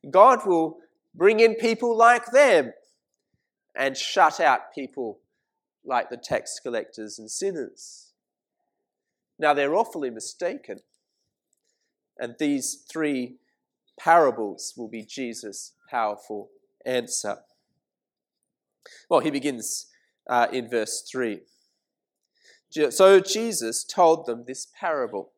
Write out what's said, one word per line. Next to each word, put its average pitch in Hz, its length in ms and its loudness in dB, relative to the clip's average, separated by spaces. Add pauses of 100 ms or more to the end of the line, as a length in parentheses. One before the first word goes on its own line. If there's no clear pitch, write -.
God 220 360 6
will 165 320 0 (380)
bring 208 240 4
in 226 160 6
people 233 400 -2
like 233 360 4
them 214 420 4 (1000)
and 135 200 -2
shut - 440 2
out 147 340 0
people 127 460 -12 (680)
like 123 240 -4
the 120 80 -12
tax - 420 -6
collectors 110 580 -10
and 110 140 -18
sinners. - 800 -12 (1300)
Now, 151 160 0
they're 143 220 0
awfully 175 340 -4
mistaken, 143 720 -10 (1400)
and 120 200 -10
these 143 540 -4
three 139 460 -6 (600)
parables 131 760 2
will 117 140 -14
be 113 140 -14
Jesus' 113 720 -14 (160)
powerful 107 600 -8 (360)
answer. 120 520 -6 (1700)
Well, 151 120 4
he 147 100 -2
begins, 131 560 -6 (400)
uh, 120 240 0
in 120 180 -8
verse 110 400 -6
three. 120 320 -6 (1300)
Je-, 147 220 0
So 190 280 8
Jesus 190 680 -4
told 165 400 2
them 120 200 -8
this 131 220 -14 (100)
parable. 123 600 -6